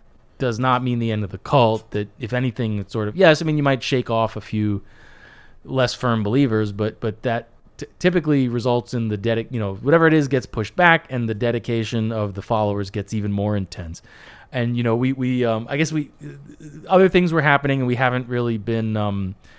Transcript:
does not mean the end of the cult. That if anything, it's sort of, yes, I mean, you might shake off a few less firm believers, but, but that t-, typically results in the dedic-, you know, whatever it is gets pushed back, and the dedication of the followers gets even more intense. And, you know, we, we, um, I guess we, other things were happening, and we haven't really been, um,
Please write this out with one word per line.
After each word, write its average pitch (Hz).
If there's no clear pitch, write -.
does 120
not 127
mean 123
the 117
end 107
of 95
the -
cult. 113
That 104
if 110
anything, 117
it's -
sort 107
of, 104
yes, 165
I 160
mean, 151
you 143
might 135
shake 127
off 113
a 107
few 104
less 131
firm 113
believers, 110
but, 107
but 107
that 117
t-, -
typically 151
results 120
in 113
the 104
dedic-, 113
you 120
know, 98
whatever 156
it 156
is 147
gets 127
pushed -
back, 170
and 120
the 110
dedication 117
of 107
the 98
followers 104
gets 101
even 104
more 104
intense. 90
And, 120
you 120
know, 117
we, 131
we, 127
um, 113
I 139
guess 156
we, 151
other 185
things 180
were 160
happening, 139
and 127
we 123
haven't 127
really 120
been, 110
um, 101